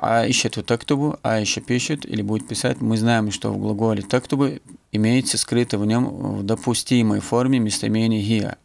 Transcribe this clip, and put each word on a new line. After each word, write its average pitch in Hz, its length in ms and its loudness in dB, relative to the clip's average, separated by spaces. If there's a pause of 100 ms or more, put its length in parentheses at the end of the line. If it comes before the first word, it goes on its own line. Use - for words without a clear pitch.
Аиша 113 480 2
ту 104 140 -6
тактубу, 143 580 0
Аиша 110 400 0
пишет - 460 -2
или 107 160 -2
будет 104 240 -2
писать, 123 340 -2
мы 113 160 2
знаем, 113 320 2
что 107 220 -4
в 101 80 -4
глаголе 104 420 0
тактуба 135 520 0 (380)
имеется 110 460 2
скрыто 117 400 0
в 101 80 0
нём 104 520 0
в 101 60 -4
допустимой 110 760 0
форме 123 400 2
местоимение 110 640 0
гия, 104 420 0